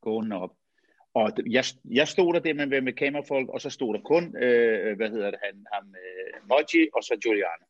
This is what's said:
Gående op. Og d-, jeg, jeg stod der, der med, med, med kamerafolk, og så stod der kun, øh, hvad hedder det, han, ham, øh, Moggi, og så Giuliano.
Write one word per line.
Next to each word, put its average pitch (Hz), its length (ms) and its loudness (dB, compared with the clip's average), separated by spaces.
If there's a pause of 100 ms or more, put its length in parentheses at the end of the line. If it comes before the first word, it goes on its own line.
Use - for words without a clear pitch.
Gående 110 340 -4
op. 90 160 -8 (600)
Og 127 260 2
d-, 120 120 -4
jeg, 127 140 2 (260)
jeg 139 160 4
stod 175 260 2
der, 170 60 4
der 160 140 -2
med, 143 120 -2
med, 139 160 0
med 127 120 -2
kamerafolk, 139 560 -2
og 123 120 -6
så 147 80 -8
stod 123 240 -4
der 104 80 -2
kun, 170 360 0
øh, 113 600 2
hvad 107 120 -2
hedder 104 220 -4
det, 98 120 -8
han, 101 300 -10
ham, 101 220 -8
øh, 92 540 -14
Moggi, 156 440 4
og 120 100 0
så 117 180 -2
Giuliano. 98 480 0